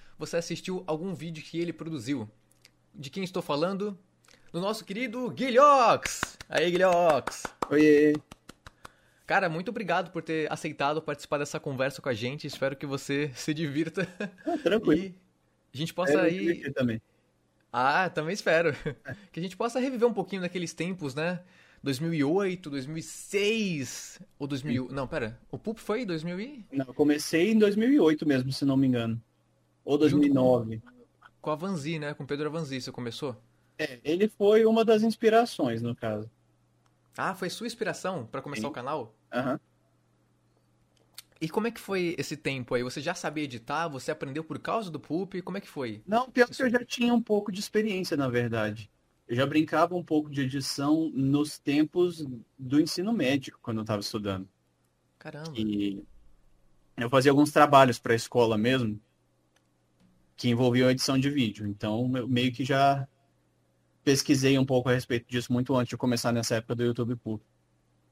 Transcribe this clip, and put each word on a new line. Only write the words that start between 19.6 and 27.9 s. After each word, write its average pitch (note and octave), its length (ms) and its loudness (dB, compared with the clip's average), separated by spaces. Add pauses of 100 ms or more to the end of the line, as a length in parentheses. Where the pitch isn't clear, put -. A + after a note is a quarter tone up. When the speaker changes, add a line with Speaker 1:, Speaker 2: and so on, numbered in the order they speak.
Speaker 1:
reviver B3 280 2
um A#3 60 0
pouquinho F#3+ 280 -4
daqueles F3 320 -6
tempos, D#3+ 400 -6
né? E3 280 -4 (420)
Dois C3+ 160 -2
mil E3 140 -2
e D3+ 100 0
oito, F#3 460 0
dois C#3 180 -6
mil D#3 100 -10
e D#3+ 60 -8
seis, G3 1160 -4 (200)
ou C#3+ 80 -6
dois C3+ 160 -6
mil, B2 240 -4
Speaker 2:
Sim. C3+ 80 -12
Speaker 1:
não, C#3 100 -4
pera. B2 340 -6 (120)
O - 80 -10
Pulp A3 180 -8
foi G#3+ 240 -4
em B3+ 40 -6
dois D#3+ 180 -4
mil F3 160 -6
e B3 320 -12
Speaker 2:
Não, C3+ 160 -4
eu B2 60 -16
comecei D3+ 580 2
em A3 80 6
dois G3+ 160 4
mil A3+ 160 2